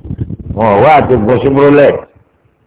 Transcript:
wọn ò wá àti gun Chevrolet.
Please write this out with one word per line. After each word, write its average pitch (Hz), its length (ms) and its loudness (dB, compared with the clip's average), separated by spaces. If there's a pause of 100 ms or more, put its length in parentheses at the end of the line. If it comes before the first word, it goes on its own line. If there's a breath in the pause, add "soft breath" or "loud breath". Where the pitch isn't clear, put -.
(500)
wọn 110 180 -4
ò 101 140 2
wá 139 120 4
àti 127 220 2
gun 113 240 0
Chevrolet. 139 560 2 (720)